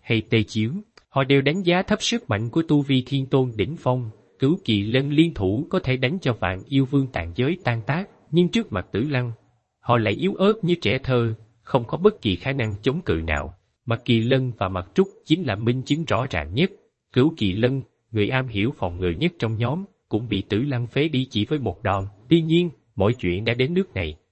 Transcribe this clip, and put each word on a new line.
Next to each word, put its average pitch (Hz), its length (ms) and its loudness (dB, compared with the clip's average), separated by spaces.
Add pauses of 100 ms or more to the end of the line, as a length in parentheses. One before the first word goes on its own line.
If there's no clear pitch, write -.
hay 113 200 0
Tây 113 220 2
Chiếu, 110 280 -2 (380)
họ 135 140 0
đều 139 180 4
đánh 156 220 0
giá 175 180 2
thấp 208 200 -2
sức - 280 -2
mạnh 110 200 -2
của 160 180 0
tu 147 140 4
vi 135 240 2
Thiên 135 200 -2
Tôn 131 300 2
đỉnh 107 240 -2
phong. 127 300 -2 (300)
Cửu 156 260 2
Kỳ 104 180 2
Lân 127 260 0
liên 156 240 4
thủ 107 360 0
có 185 100 0
thể 131 180 0
đánh 131 240 0
cho 131 120 0
Vạn 92 320 -4
Yêu 135 200 2
Vương 135 220 2
tàn 87 280 -6
giới 143 280 0
tan 117 180 -2
tác, 160 280 -4 (220)
nhưng 175 180 4
trước 226 220 -2
mặt 92 200 -4
Tử 101 180 0
Lăng, 123 220 -2 (480)
họ 123 180 2
lại 104 160 2
yếu 180 200 -2
ớt 202 280 4
như 175 140 2
trẻ 131 280 0
thơ, 120 300 2 (280)
không 123 260 0
có - 100 -4
bất 196 240 2
kỳ 98 140 0
khả - 160 -4
năng 117 300 -2
chống 147 200 0
cự 85 260 0
nào. 73 260 -4 (320)
Mặt 117 200 -2
Kỳ 117 160 4
Lân 131 360 0
và 95 120 -2
Mặt 92 240 -6
Trúc 190 140 2 (180)
chính 170 180 2
là 120 120 -2
minh 120 280 0
chứng 151 220 -2
rõ 110 240 0
ràng 78 240 -6
nhất. 156 180 0 (420)
Cửu 143 240 4
Kỳ 98 160 0
Lân, 123 280 0 (300)
người 107 180 0
am 131 180 -2
hiểu 110 300 -2
phòng 87 220 -6
ngự 90 100 0
nhất 110 300 -2
trong 110 180 -2
nhóm, 135 280 -4 (240)
cũng 113 200 -2
bị 107 120 -2
Tử - 200 -2
Lăng 123 260 -2
phế 143 200 0
đi 131 220 -2
chỉ 104 160 0
với 151 140 -2
một 110 240 -6
đòn. 98 220 0 (240)
Tuy 165 120 6
nhiên, 165 280 2 (260)
mọi 101 180 2
chuyện 92 320 -2
đã 117 80 0
đến 127 200 0
nước 190 200 -2
này, 80 220 -6 (160)